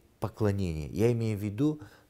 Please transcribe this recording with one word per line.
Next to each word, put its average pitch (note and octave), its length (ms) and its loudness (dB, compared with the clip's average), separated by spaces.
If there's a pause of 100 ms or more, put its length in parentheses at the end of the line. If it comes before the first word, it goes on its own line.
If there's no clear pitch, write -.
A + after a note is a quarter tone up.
(200)
поклонения. G2 680 0
Я G2+ 260 2
имею A2+ 220 0
в F#2+ 60 -6
виду C3 380 0 (300)